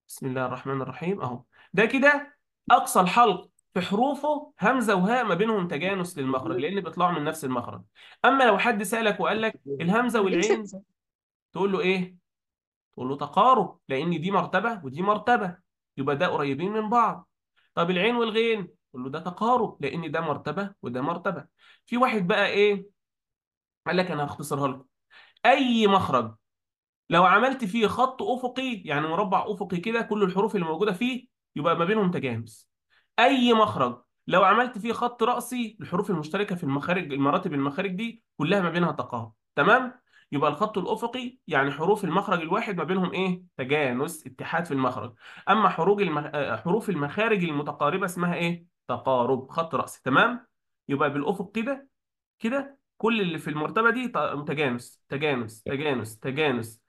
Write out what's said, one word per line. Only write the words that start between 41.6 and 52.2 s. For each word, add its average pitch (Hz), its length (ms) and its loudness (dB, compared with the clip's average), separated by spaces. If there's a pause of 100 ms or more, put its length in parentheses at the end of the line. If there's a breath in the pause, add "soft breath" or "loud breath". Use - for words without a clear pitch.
حروف 170 320 0
المخرج 185 380 0
الواحد 196 360 -4
ما 160 60 -2
بينهم 185 280 -2
إيه؟ 185 320 -2 (140)
تجانس، 139 720 -2
اتحاد 165 380 -6
في 151 80 -6
المخرج. 127 420 -2 (340 loud breath)
أما 202 200 4
حروج 180 320 2
المخ-، 151 340 -2
آه، 117 200 -2
حروف 190 340 -2
المخارج 185 540 0
المتقاربة 147 600 -2
اسمها 175 300 -2
إيه؟ 170 300 -4 (220)
تقارب، 123 600 0
خط 165 260 -4
رأسي، - 280 -6
تمام؟ 208 440 2 (400)
يبقى 139 260 0
بالأفق 180 380 -4
كده، 269 360 -4 (520)